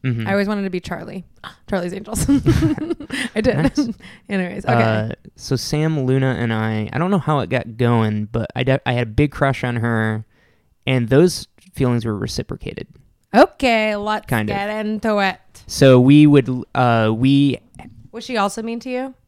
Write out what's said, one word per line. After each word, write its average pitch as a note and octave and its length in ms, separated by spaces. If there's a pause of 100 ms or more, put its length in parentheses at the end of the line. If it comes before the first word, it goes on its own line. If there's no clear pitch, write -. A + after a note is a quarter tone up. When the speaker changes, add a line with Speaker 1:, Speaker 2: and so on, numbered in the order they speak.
Speaker 1:
Mm-hmm. A#2 200
Speaker 2:
I F#3+ 60
always G3 160
wanted G3+ 160
to F#3+ 60
be F3+ 100
Charlie. F3 460 (180)
<gasps> - 260
Charlie's F3+ 240
Angels. G#3+ 320
<laughs> D4+ 1080
I G#3+ 60
did. G#3+ 160
Speaker 1:
Nice. C4 320 (200)
Speaker 2:
<laughs> - 200
Anyways, F#3+ 360
okay. - 80
Speaker 1:
Uh, A2+ 360 (260)
so - 220
Sam D3+ 480
Luna C3 340
and A2+ 140
I, A2 400
I - 40
don't F3 140
know G3 80
how D3 200
it F2+ 100
got A#2 280
going, A2 480
but A2 300
I C3 80
de-, C3 220
I B2+ 80
had A#2+ 160
a - 20
big C#3+ 200
crush C3+ 340
on A#2+ 120
her, A2 480 (600)
and B2+ 220
those D#3+ 380 (260)
feelings A#2+ 320
were G#2+ 120
reciprocated. - 680 (480)
Speaker 2:
Okay, A3+ 600
let's G#3+ 300
Speaker 1:
Kind G#3+ 220
of. G3+ 60
Speaker 2:
get G#3 300
into G#3+ 340
it. F#3+ 200 (280)
Speaker 1:
So C3 320
we C#3+ 260
would, C#3+ 240 (240)
uh, A2+ 420
we C#3 440 (540)
Speaker 2:
Was A3+ 120
she B3 120
also G3+ 240
mean A#3 200
to C4 80
you? B3+ 240 (140)